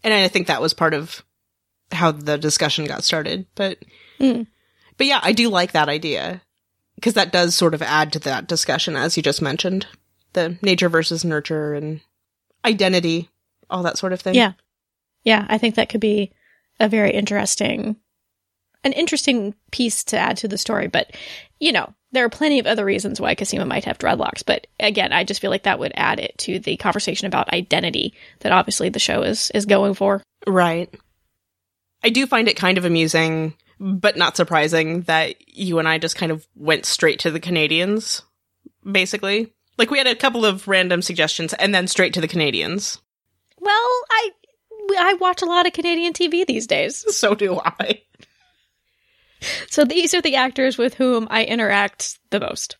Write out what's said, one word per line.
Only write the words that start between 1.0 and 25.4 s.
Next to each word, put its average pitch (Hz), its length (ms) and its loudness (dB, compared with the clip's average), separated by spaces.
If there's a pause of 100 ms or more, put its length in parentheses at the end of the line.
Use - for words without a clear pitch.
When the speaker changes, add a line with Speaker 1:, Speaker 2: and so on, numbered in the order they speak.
Speaker 1:
how 165 200 2
the 147 260 -2
discussion 151 480 0
got 143 180 -6
started. 160 420 -2 (100)
But, 196 240 -4 (400)
Speaker 2:
Mm. 240 280 2 (500)
Speaker 1:
but 269 100 2
yeah, 277 160 2
I 196 80 4
do 233 180 4
like 180 240 2
that 151 160 4
idea, 156 520 -4 (600)
'cause 233 120 0
that 196 180 0
does 175 240 2
sort 165 180 4
of 151 80 -4
add 151 320 0
to 156 60 -6
that 135 280 -4
discussion, 156 480 -2
as 139 220 -2
you 160 60 -2
just - 180 0
mentioned. 175 440 -2 (480)
The 175 280 -2
nature 185 280 2
versus 160 340 0
nurture 151 520 -2
and 151 260 -8 (640)
identity, 185 640 2 (400)
all 180 140 -4
that 165 140 -2
sort 185 160 -4
of 180 80 -6
thing. 190 140 -2
Speaker 2:
Yeah. 226 180 4 (680)
Yeah, 214 260 4
I 220 80 2
think 220 180 0
that - 140 2
could 214 120 -2
be 208 300 0 (480)
a 214 100 4
very 208 240 4
interesting, 202 800 -2 (880)
an 269 100 0
interesting 262 600 0 (180)
piece 233 340 -2
to - 120 -4
add - 200 0
to 226 100 -6
the 190 100 -4
story. 208 300 -2
But, - 240 -2 (480)
you 302 120 2
know, 185 220 -2 (180)
there 254 140 2
are 226 40 0
plenty 294 300 2
of - 80 -2
other 214 180 0
reasons 196 360 -2
why 170 140 0
Cosima - 300 -4
might - 200 -4
have - 140 -4
dreadlocks. - 460 -2
But - 220 -2 (120)
again, 208 340 0
I 180 100 2
just - 180 -6